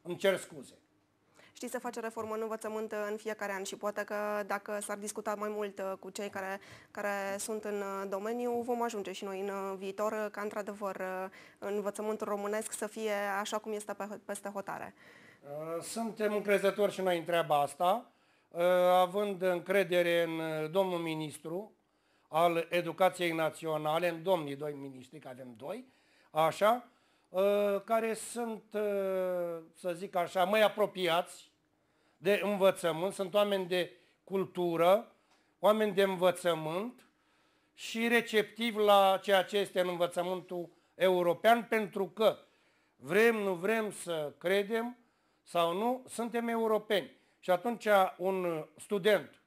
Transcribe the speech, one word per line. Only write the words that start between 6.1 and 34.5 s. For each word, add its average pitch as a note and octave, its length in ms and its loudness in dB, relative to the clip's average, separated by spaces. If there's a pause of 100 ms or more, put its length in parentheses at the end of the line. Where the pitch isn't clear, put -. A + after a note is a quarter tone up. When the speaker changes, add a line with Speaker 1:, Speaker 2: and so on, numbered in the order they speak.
Speaker 2:
care, G3 300 -8 (320)
care G3+ 460 -4
sunt G#3+ 260 -6
în, G#3 180 -4
uh, G3 280 -6
domeniu, A#3 520 -2
vom A#3+ 200 -2
ajunge G#3+ 300 -4
și F#3+ 120 -10
noi F#3+ 160 -6
în, G3+ 100 -4
uh, G3 280 -6
viitor, G3 340 -4
uh, G#3+ 200 -4
ca G#3 100 -10
într-adevăr, G#3 540 -6
uh, F#3 340 -6 (280)
învățământul G#3 680 -4
românesc G#3 440 -4
să - 160 -6
fie G#3+ 260 -4 (260)
așa G#3+ 180 -4
cum G#3+ 140 -6
este G#3 220 -8
pe, G3+ 320 -10
peste G3+ 240 -8
hotare. G3 440 -10 (500)
Speaker 1:
Uh, D#3 380 -8
suntem G#3+ 520 -4
încrezători G3+ 580 2
și - 100 -6
noi F3+ 160 2
în E3 60 -4
treaba D#3 380 2
asta, F#3 500 0 (380)
uh, E3+ 120 -4 (380)
având F#3 420 2
încredere F3 840 2
în, E3 160 -2
uh, D#3 320 -4
domnul F#3 280 2
ministru D#3+ 720 -6 (560)
al E3 420 2
Educației F3 600 2
Naționale, D#3+ 800 -2
în E3 140 -6
domnii D#3+ 320 0
doi D3 180 -8
ministri, C#3 460 -16
că B2+ 80 -18
avem B2+ 300 -16
doi, G3+ 280 -12 (460)
așa, G3 560 2 (420)
uh, G3+ 540 2
care A3+ 300 -2
sunt, A3+ 500 -8 (100)
uh, F#3 880 -2 (120)
să - 200 -8
zic F3+ 220 -10
așa, F3+ 280 2
mai G#3 180 4
apropiați F#3 920 0 (680)
de F#3 260 2
învățământ, F#3 720 2
sunt F#3+ 200 -6
oameni G3+ 340 2
de F3+ 240 -2 (320)
cultură, F3+ 880 2 (480)